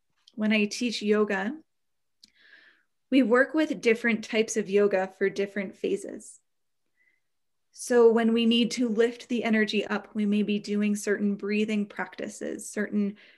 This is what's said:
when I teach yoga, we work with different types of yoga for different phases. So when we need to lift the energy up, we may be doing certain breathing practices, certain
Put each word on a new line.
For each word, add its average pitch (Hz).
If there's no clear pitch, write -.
when 214
I 214
teach 220
yoga, 208
we 262
work 247
with 302
different 226
types 220
of 196
yoga 196
for 196
different 196
phases. -
So 233
when 226
we 233
need 233
to 247
lift 233
the 240
energy 214
up, 202
we 214
may 208
be 208
doing 208
certain 202
breathing 208
practices, -
certain 202